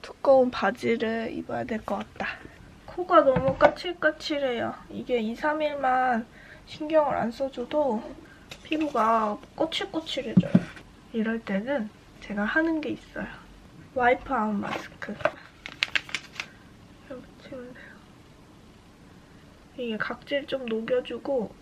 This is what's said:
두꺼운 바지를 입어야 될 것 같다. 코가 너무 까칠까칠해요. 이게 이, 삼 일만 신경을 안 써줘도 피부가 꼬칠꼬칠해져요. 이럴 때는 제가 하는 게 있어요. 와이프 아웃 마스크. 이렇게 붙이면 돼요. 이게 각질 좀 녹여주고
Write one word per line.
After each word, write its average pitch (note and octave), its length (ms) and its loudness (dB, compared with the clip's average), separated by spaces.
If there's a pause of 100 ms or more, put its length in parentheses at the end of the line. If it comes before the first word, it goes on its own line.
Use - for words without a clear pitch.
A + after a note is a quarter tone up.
두꺼운 C4 500 6
바지를 A3+ 800 0
입어야 - 300 -4
될 A#3 240 -4
것 G3+ 120 -4
같다. - 400 -8 (480)
코가 F4+ 360 4
너무 C4 340 4
까칠까칠해요. D4 1160 0 (160)
이게 A#3+ 300 -2
이, A3+ 160 -2
삼 D4+ 260 0
일만 B3+ 640 2 (400)
신경을 D4+ 500 2
안 A3+ 140 0
써줘도 C4 720 0 (640)
피부가 A3+ 760 2 (160)
꼬칠꼬칠해져요. - 960 0 (600)
이럴 A3+ 320 0
때는 G#3+ 440 -2 (320)
제가 G3+ 240 -4
하는 D#4+ 360 2
게 C#4 100 -6
있어요. - 360 -10 (680)
와이프 C4 400 2
아웃 G#3+ 180 0
마스크. - 640 -6 (1900)
이렇게 B3 140 -12 (160)
붙이면 B3+ 360 -14
돼요. - 180 -18 (1800)
이게 A#3 200 -4
각질 C4+ 520 -4
좀 C4 180 -4
녹여주고 A3+ 960 -2